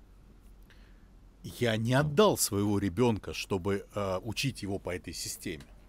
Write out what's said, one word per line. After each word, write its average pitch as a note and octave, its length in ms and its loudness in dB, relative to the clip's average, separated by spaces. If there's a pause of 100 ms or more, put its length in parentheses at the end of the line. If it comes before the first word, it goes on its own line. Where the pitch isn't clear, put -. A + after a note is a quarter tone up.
(1400)
Я A2+ 320 0
не A2+ 180 2
отдал D3+ 440 4
своего G2+ 400 2
ребенка, G2+ 560 2
чтобы, G2 600 -2
э, F#2+ 280 -2
учить A#2+ 400 -4
его G2 160 -4
по F2+ 160 -8
этой E2+ 180 -8
системе. E2 520 -8 (240)